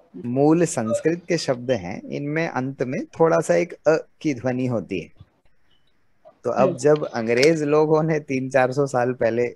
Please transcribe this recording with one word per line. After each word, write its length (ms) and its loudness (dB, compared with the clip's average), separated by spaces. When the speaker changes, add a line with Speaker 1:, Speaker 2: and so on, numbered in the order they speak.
Speaker 1:
मूल 400 4
संस्कृत 640 -2
के 80 0
शब्द 340 -4
हैं, 300 -4
इनमें 460 -6
अंत 360 -4
में 220 -6
थोड़ा 320 2
सा 180 2
एक 180 -2
अ 340 0
की 120 -2
ध्वनि 320 -4
होती 340 -4
है। 120 -12
तो 80 -2
अब 160 2
Speaker 2:
हम्म। 100 -2
Speaker 1:
जब 280 2
अंग्रेज 580 2
लोगों 400 2
ने 160 0
तीन 300 -4
चार 220 2
सौ 160 0
साल 260 0
पहले 420 -2